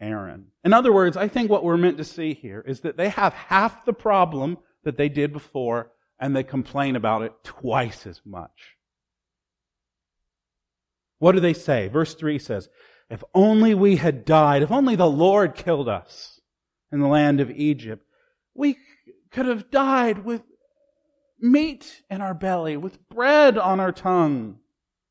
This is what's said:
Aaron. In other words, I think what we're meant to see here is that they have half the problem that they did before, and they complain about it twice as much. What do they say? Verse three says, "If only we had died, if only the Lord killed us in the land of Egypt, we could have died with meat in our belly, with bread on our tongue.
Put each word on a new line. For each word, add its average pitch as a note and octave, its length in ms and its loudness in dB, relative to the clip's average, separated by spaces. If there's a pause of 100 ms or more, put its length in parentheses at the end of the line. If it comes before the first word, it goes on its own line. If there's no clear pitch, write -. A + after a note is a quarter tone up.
Aaron. G2 460 -10 (160)
In F#3 100 4
other B3 180 4
words, F#3 240 2
I F#3+ 100 -4
think A3+ 220 -4
what G3+ 160 0
we're E3+ 140 0
meant F3 180 2
to D3+ 80 -10
see D#3 300 -8
here G#2+ 320 -16
is C3 140 -8
that D#3+ 180 -10
they F3+ 100 -2
have G3+ 240 0
half - 540 -2
the A#3 80 0
problem E3+ 640 -2 (260)
that D3 140 -8
they D3 100 0
did C#3+ 240 -4
before, A#2 580 -6 (300)
and C3+ 160 -2
they C3 80 -2
complain C#3 500 -4
about A2 280 -2
it A2+ 100 -8 (100)
twice A#2+ 640 -6
as F2+ 180 -20
much. - 520 -20 (2500)
What E3+ 140 6
do F#3 80 4
they E3+ 140 2
say? A#2 340 -2
Verse D3+ 260 -2
three D3+ 240 -4
says, G2+ 300 -10 (420)
"If A2 140 -14 (100)
only G#3+ 400 6
we G3 220 4
had C3+ 280 -2
died, D3 380 4
if - 80 -2
only B3+ 240 0
the F3 140 4
Lord F3 480 2
killed C#3+ 320 -4
us - 520 -10 (520)
in C#3+ 80 -2
the C#3 80 2
land D3 320 2
of B2+ 100 -2
Egypt, B2 560 -4 (480)
we C#4+ 220 -2 (540)
could B3+ 160 -4
have A#3 240 -6
died B3+ 540 2
with A#3 180 -6 (1000)
meat C#4 680 0
in G3 120 -10
our F#3+ 140 -6
belly, E3+ 420 -4
with F3 320 -12
bread C4 500 4
on F#3+ 220 0
our F#3 120 -2
tongue. D3 680 -2 (520)